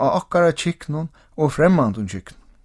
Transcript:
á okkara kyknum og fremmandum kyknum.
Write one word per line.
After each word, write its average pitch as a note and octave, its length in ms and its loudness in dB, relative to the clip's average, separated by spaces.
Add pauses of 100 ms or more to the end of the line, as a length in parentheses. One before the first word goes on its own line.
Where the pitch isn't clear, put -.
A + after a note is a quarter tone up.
á - 200 0
okkara F3 320 2
kyknum D#3+ 580 -6 (260)
og D3+ 160 0
fremmandum C3 560 2
kyknum. - 320 -14 (240)